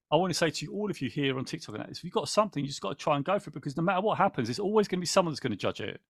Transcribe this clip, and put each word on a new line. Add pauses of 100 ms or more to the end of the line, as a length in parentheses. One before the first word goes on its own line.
(100)
I
wanna
say
to
you,
all
of
you
here
on
TikTok
and
that,
if
you've
got
something,
you
just
gotta
try
and
go
for
it,
because
no
matter
what
happens,
there's
always
gonna
be
someone
that's
gonna
judge
it.